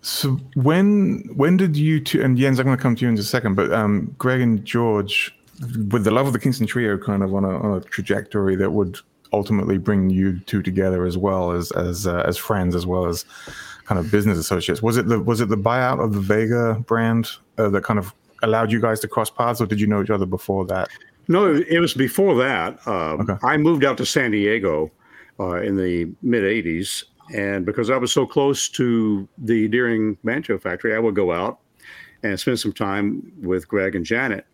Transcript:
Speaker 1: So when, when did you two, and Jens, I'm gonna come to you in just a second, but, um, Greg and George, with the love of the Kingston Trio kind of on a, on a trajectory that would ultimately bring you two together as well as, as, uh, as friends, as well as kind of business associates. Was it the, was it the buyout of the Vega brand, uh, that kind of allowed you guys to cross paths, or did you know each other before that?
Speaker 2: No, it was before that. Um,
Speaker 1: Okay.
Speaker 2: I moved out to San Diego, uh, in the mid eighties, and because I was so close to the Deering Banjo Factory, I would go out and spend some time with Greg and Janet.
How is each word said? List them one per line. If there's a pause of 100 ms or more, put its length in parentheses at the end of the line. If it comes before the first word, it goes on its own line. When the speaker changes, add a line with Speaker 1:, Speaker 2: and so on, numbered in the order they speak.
Speaker 1:
So (160)
when, (120)
when
did
you
two,
and
Jens,
I'm
gonna
come
to
you
in
just
a
second,
but,
um,
Greg
and
George, (560)
with
the
love
of
the
Kingston
Trio
kind
of
on
a,
on
a
trajectory
that
would (360)
ultimately
bring
you
two
together
as
well
as,
as,
uh,
as
friends,
as
well
as (580)
kind
of
business
associates.
Was
it
the,
was
it
the
buyout
of
the
Vega (120)
brand, (300)
uh,
that
kind
of (300)
allowed
you
guys
to
cross
paths,
or
did
you
know
each
other
before
that? (420)
Speaker 2:
No,
it
was
before
that.
Um,
Speaker 1:
Okay. (100)
Speaker 2:
I
moved
out
to
San
Diego, (520)
uh,
in
the (120)
mid
eighties, (300)
and
because
I
was
so
close
to (120)
the
Deering
Banjo
Factory,
I
would
go
out (640)
and
spend
some
time (120)
with
Greg
and
Janet.